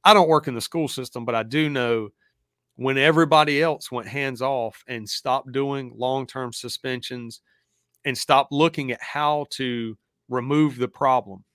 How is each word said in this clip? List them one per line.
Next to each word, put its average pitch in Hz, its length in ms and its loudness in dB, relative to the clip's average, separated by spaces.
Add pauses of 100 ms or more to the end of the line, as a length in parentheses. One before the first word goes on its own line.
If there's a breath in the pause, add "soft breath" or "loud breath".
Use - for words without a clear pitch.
I 208 100 10
don't 180 140 8
work 151 200 4
in 127 60 -4
the 113 60 -4
school 156 280 -4
system, 123 360 -8
but 117 100 -2
I 113 100 0
do 147 240 0
know 117 420 -2 (680)
when 135 220 -2
everybody 151 640 4
else 160 300 -2
went 117 160 -8
hands 131 340 -6
off 127 460 -4
and 113 200 -10
stopped 131 440 -4
doing 139 440 -4
long-term 127 560 -4
suspensions 123 920 -10 (640)
and 131 120 -2
stopped 139 360 2
looking 147 400 0
at - 100 -10
how 147 480 -2
to 120 480 -6 (300)
remove 131 500 0
the 123 100 -2
problem 110 560 0 (100)